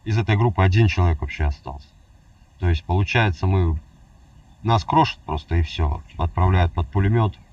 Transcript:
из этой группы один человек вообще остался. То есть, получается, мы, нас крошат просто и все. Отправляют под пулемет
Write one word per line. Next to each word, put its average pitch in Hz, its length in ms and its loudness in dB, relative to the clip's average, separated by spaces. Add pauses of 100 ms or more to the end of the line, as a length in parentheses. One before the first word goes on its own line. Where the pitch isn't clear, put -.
из 110 160 -2
этой 104 180 0
группы 113 240 0
один 98 260 4
человек 87 340 2
вообще 73 240 -4
остался. 69 420 -6 (720)
То 90 100 0
есть, 82 140 0
получается, 98 640 0
мы, 87 320 0 (800)
нас 113 220 0
крошат - 420 0
просто 76 300 -6
и 82 80 2
все. 76 400 -4 (140)
Отправляют 87 560 0
под 73 160 -4
пулемет 101 460 0 (180)